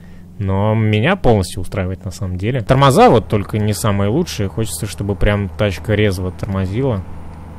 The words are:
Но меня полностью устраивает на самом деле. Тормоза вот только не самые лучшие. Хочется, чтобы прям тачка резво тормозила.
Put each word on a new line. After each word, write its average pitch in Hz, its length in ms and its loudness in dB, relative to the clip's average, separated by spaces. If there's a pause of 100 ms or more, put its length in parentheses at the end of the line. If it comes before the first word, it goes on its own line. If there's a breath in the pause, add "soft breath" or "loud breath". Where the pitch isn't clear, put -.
(380 loud breath)
Но 101 360 0
меня 110 400 2
полностью 104 460 2
устраивает 92 460 -6
на 92 40 -8
самом 90 280 -6
деле. 117 240 -2
Тормоза 139 480 6
вот 117 180 4
только 92 300 -2
не 107 160 0
самые 101 340 0
лучшие. 110 400 -2
Хочется, - 380 -4
чтобы 101 280 -4
прям 101 360 0
тачка 104 440 -2
резво 95 380 0
тормозила. 98 720 -2 (540)